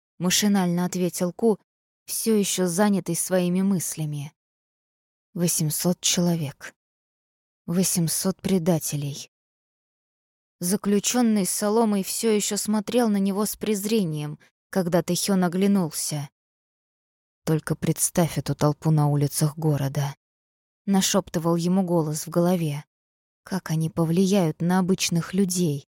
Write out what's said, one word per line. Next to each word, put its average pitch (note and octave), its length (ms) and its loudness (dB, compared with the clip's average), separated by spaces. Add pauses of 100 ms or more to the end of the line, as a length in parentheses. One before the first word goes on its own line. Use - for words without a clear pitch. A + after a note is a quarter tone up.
(180)
машинально F3+ 680 2
ответил F3+ 480 -2
Ку, A3+ 260 0 (460)
все - 320 -2
еще F#3 300 0
занятый F3 500 0
своими F3+ 440 0
мыслями. D#3 680 -4 (1000)
«Восемьсот E3+ 680 0
человек. E3+ 760 -2 (920)
Восемьсот F3 760 0
предателей». D#3+ 880 -2 (1300)
Заключенный G3+ 840 0
с - 60 -2
соломой G#3 500 2
все - 300 -2
еще G#3 260 0
смотрел G#3+ 520 0
на G3+ 80 2
него G3 280 0
с - 100 -6
презрением, F#3+ 840 -2 (320)
когда F3 320 2
Тэхен F#3 400 0
оглянулся. F3+ 840 0 (1160)
«Только D#3 300 0
представь - 640 0
эту C#3+ 160 -4
толпу D3+ 340 0
на D3+ 180 4
улицах D3 480 0
города», C#3+ 600 -2 (720)
нашептывал F3+ 720 0
ему F3+ 260 2
голос D#3 420 0
в D#3 60 -12
голове. E3 520 0 (600)
«Как - 260 -8
они D#3+ 220 -2
повлияют E3+ 680 2
на F3+ 180 2
обычных F3+ 560 -2
людей? F3+ 580 0